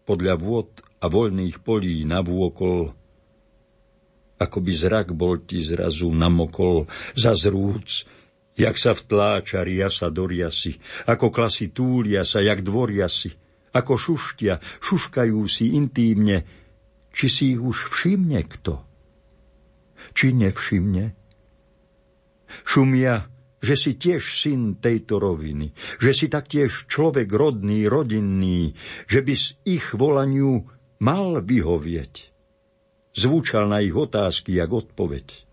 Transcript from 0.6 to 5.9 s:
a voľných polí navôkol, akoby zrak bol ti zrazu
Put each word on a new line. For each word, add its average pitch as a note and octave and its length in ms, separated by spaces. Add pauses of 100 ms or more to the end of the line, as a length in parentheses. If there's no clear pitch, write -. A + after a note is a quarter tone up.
a - 80
voľných F#2+ 560
polí F#2 400
navôkol, F2 880 (1500)
akoby F2+ 320
zrak F2 400
bol F2 320
ti F2+ 160
zrazu E2+ 480